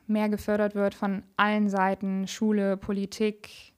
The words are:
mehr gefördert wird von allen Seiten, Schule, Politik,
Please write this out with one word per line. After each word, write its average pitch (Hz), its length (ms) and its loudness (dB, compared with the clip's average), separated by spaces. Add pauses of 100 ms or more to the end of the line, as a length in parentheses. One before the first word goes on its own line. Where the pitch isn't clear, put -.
mehr 214 220 2
gefördert 208 460 0
wird 202 200 0
von 196 280 -2 (160)
allen 208 320 4
Seiten, 190 580 0
Schule, 202 480 2
Politik, 202 1000 -4